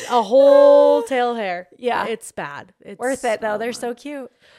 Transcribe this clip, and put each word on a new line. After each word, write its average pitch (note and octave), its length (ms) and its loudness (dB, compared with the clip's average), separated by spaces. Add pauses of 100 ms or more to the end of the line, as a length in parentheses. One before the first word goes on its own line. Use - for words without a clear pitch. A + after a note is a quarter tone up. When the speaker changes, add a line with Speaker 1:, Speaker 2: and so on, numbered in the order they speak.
(100)
Speaker 1:
a A#3+ 120 0
whole C#4+ 840 6
tail B3 320 -2
hair. F3+ 320 -8 (100)
Speaker 2:
Yeah. A#3 280 -4
Speaker 1:
It's A3 260 -12
bad. C#3+ 480 -16
It's G3+ 180 -20
Speaker 2:
Worth B3+ 260 -6
it, G#3+ 160 -4
though. G#3+ 140 -4
Speaker 1:
so G#3 40 -4
Speaker 2:
They're A#3 140 -8
Speaker 1:
fun. - 80 -14
Speaker 2:
so A#3+ 140 -8
cute. C#4 360 -16 (280)